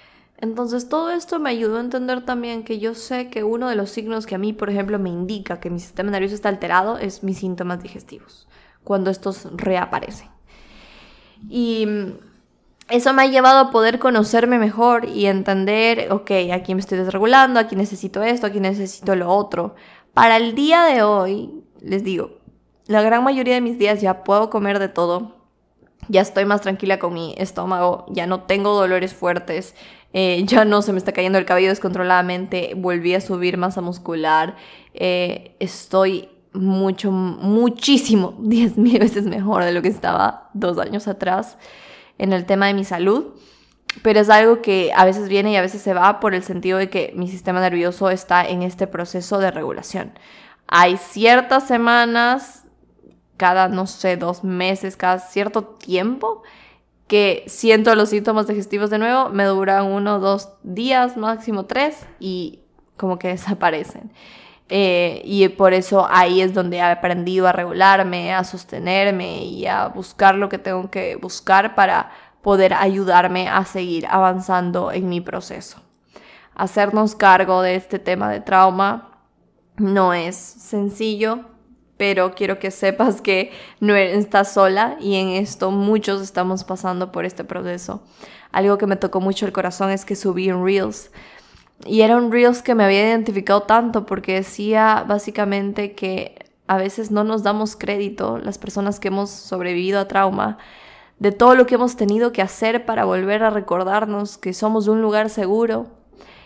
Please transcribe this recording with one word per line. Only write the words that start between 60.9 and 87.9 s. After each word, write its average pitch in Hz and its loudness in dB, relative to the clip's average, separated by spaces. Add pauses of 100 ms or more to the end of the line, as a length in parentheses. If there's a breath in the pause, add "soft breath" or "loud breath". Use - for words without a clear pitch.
máximo 220 -6
tres, 294 -4 (120)
y 180 -10 (360)
como 185 -4
que 185 -6
desaparecen. 175 -4 (600 loud breath)
Eh, 180 0
y 196 4
por 190 4
eso 185 2
ahí 180 6
es 185 0
donde 175 -2
he 175 0
aprendido 175 0
a 180 6
regularme, 180 2
a 185 -2
sostenerme 180 -2
y - -8
a 196 -2
buscar 190 2
lo 202 0
que 196 -6
tengo 185 -6
que 185 -6
buscar 196 0
para 185 2 (300 loud breath)
poder 190 4
ayudarme 180 2
a 190 0
seguir 180 -6
avanzando 185 0
en 185 -4
mi 175 -4
proceso. - -12 (760 loud breath)
Hacernos 208 0
cargo 185 4
de 185 0
este 185 -6
tema 196 -2
de 208 -6
trauma 196 2 (600)
no 190 2
es 175 -6
sencillo, 220 -6 (560)
pero 185 0
quiero 196 -4
que 190 -6
sepas 196 0
que 190 0 (280 loud breath)
no 208 4
e-, 196 2
estás 202 2
sola 208 2
y 196 -2
en 190 -2
esto 190 -4
muchos 202 0
estamos 185 -4
pasando 185 -6
por 175 -6
este 185 -10
proceso. 180 -10 (500 loud breath)